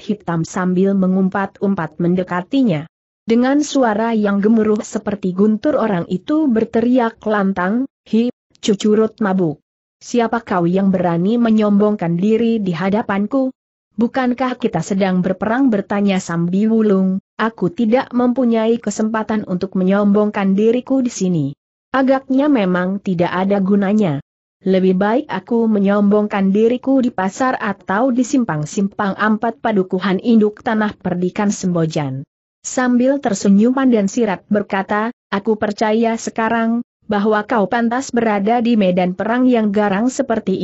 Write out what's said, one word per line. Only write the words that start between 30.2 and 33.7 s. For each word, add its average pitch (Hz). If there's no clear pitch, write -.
Tanah 214
Perdikan 185
Sembojan." 160
Sambil 254
tersenyum 214